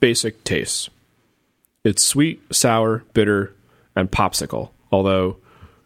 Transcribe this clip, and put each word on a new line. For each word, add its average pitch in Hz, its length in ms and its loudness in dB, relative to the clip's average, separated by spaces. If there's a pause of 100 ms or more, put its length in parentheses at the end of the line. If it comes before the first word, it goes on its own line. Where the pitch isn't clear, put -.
basic 117 420 0
tastes. - 460 -6 (960)
It's 104 200 0
sweet, 156 360 -2 (120)
sour, 113 600 0
bitter, 104 400 2 (420)
and 95 160 0
popsicle. - 600 -4 (200)
Although 95 460 0 (480)